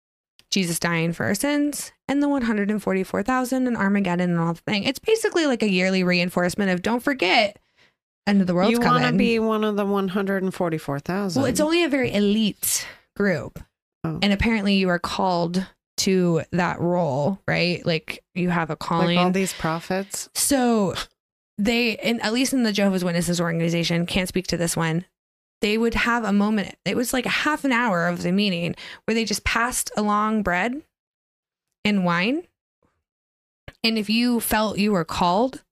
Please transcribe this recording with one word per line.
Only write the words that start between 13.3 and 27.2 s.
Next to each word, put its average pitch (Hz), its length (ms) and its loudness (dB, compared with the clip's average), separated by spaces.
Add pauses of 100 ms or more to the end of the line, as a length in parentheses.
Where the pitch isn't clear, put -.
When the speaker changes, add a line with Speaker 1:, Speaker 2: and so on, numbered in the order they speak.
Speaker 2:
Oh. 160 180 -4
Speaker 1:
And 202 100 4
apparently 202 420 2
you 190 160 4
are 175 100 0
called 180 680 -2 (320)
to 180 440 4 (100)
that 175 280 -2
role, 170 640 0
right? 170 380 0
Like, - 380 -4 (120)
you 180 160 0
have 165 200 0
a 156 60 -6
calling. 170 400 0
Speaker 2:
Like 175 100 4
all 185 60 2
these 190 200 0
prophets. 180 840 -6
Speaker 1:
So 233 600 2 (640)
they, 233 400 0
in, 233 240 -2
at 214 100 -2
least 254 220 0
in 254 80 0
the 220 100 2
Jehovah's 196 320 2
Witnesses 175 340 0
organization, 170 680 0
can't 185 220 -2
speak - 180 -4
to 175 100 -2
this 170 180 -2
one, 165 300 -2 (560)
they 214 160 0
would 233 160 2
have 233 320 0
a 196 80 0
moment. 208 420 0 (120)
It 196 100 -2
was 240 160 -2
like 247 140 -2